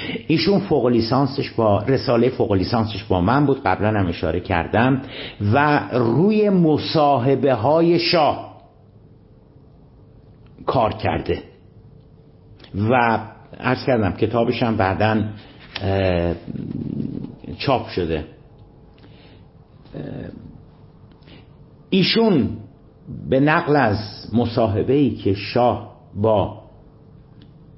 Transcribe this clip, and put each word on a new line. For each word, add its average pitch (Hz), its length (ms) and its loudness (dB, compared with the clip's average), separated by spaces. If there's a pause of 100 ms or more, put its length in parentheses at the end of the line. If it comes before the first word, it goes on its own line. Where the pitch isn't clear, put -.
(260)
ایشون 190 340 2
فوق 131 260 0
لیسانسش 123 640 0
با، 104 280 2
رساله 120 520 2
فوق 104 220 0
لیسانسش 104 520 -2
با 90 160 0
من 131 260 2
بود، 135 160 0
قبلاً 95 260 0
هم 101 180 0
اشاره 85 340 -2
کردم، 113 640 0 (500)
و 143 400 2
روی 202 580 2
مصاحبه 139 1040 2
های 165 440 2
شاه - 640 0 (2000)
کار 110 260 0
کرده 82 500 -4 (1300)
و 113 460 2 (400)
عرض 123 240 -2
کردم 110 280 2
کتابش 117 500 0
هم 113 140 0
بعداً، 104 460 2 (600)
اه، 92 520 0 (1200)
چاپ 117 300 -2
شده. 80 360 -4 (1700)
اه، - 80 -12 (1900)
ایشون 190 580 2 (840)
به 135 100 4
نقل 151 360 2
از 107 560 0
مصاحبه‌ای 113 800 2
که 101 240 -2
شاه - 640 -2 (200)
با 101 440 0 (1160)